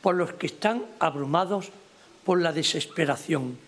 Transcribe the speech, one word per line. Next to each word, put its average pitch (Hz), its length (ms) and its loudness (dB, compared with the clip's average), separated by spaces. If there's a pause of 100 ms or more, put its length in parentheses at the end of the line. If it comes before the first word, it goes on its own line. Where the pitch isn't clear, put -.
por 180 140 4
los 170 160 0
que - 160 -8
están 220 360 -2 (140)
abrumados 165 720 0 (540)
por 180 180 4
la 165 100 2
desesperación 143 1160 -2